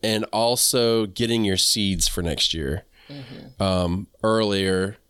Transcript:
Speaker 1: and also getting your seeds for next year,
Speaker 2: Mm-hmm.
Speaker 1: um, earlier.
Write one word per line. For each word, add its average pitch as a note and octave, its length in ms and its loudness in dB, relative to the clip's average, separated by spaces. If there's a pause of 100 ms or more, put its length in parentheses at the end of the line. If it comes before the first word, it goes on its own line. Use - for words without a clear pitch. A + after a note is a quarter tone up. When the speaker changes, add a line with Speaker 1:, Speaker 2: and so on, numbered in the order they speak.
Speaker 1:
and A2 300 0
also A#2 720 2
getting A2+ 380 0
your F#2+ 120 2
seeds F#2+ 520 0
for - 140 -4
next D#2+ 300 -2
year, D#2 320 -4 (240)
Speaker 2:
Mm-hmm. B2+ 540 -10
Speaker 1:
um, F#2 440 0 (160)
earlier. G2+ 760 0 (120)